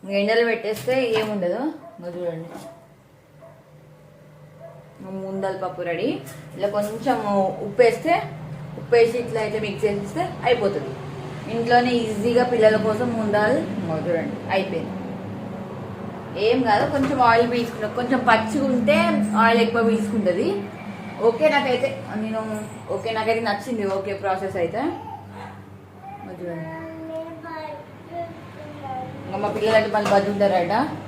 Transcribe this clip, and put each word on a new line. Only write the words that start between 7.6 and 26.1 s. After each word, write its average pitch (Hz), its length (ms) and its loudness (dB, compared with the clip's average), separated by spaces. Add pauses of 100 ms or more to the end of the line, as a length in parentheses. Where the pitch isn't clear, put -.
ఉప్పు 208 160 4
వేస్తే, 247 400 4 (560)
ఉప్పు - 160 -2
వేసి 233 240 6
ఇట్లా 226 220 -4
అయితే 214 200 -2
మిక్స్ 208 240 -4
చేసేస్తే 202 380 0 (220)
అయిపోతుంది. 226 460 2 (640)
ఇంట్లోనే 240 360 6
ఈజీగా 233 540 2
పిల్లల 220 320 6
కోసం 220 360 2
ముందాలు. 214 460 2
ఇంకా 165 380 -4 (120)
చూడండి, 160 420 -2
అయిపోయింది. 190 400 -2 (1600)
ఏం 254 160 4
కాదు, 233 280 4
కొంచెం 269 300 0
ఆయిల్ 240 320 6
పీల్చుకుంటాం. 220 420 -2
కొంచెం 247 340 0
పచ్చిగా 220 360 4
ఉంటే 262 320 4 (420)
ఆయిల్ 233 220 8
ఎక్కువ 233 220 4
పీల్చుకుంటుంది. 208 680 2 (720)
ఓకే, 233 280 4
నాకైతే, 269 560 2 (120)
నేను 220 240 -4 (540)
ఓకే, 226 180 -4
నాకైతే 220 280 0
నచ్చింది. 226 460 -2
ఓకే, 196 280 -2
ప్రాసెస్ 190 420 -2
అయితే. 170 220 -2
ఇంకా - 1600 -10